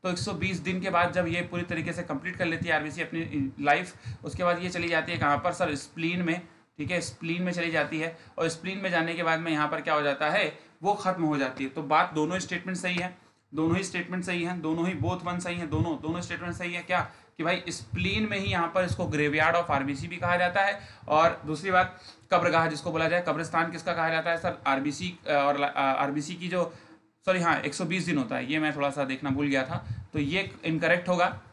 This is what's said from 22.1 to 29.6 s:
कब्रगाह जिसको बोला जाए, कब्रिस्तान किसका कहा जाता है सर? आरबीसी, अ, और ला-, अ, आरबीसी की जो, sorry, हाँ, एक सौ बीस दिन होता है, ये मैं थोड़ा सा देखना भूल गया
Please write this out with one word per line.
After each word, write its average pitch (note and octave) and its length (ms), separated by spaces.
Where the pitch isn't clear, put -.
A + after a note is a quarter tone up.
कब्रगाह E3 360
जिसको D#3 240
बोला E3 160
जाए, F3 200
कब्रिस्तान E3 420
किसका E3 220
कहा E3 180
जाता D#3+ 200
है E3 80
सर? E3+ 280
आरबीसी, C#3+ 600
अ, D3 60
और C#3+ 280
ला-, C#3+ 100
अ, C3 100
आरबीसी C#3+ 540
की F3+ 140
जो, F3 240
sorry, F#3 140
हाँ, E3 200
एक - 140
सौ F#3 100
बीस E3+ 200
दिन D3+ 140
होता B2+ 180
है, B2+ 160
ये D#3 60
मैं D3+ 180
थोड़ा C#3+ 140
सा C#3 140
देखना C3 260
भूल C#3+ 160
गया C3+ 180